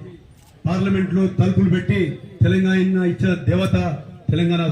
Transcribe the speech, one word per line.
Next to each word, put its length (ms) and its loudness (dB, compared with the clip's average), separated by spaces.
పార్లమెంట్లో 580 0
తలుపులు 440 2
పెట్టి, 480 0
తెలంగాణ 340 4
ఇచ్చిన 280 0
దేవత 640 0
తెలంగాణ 420 0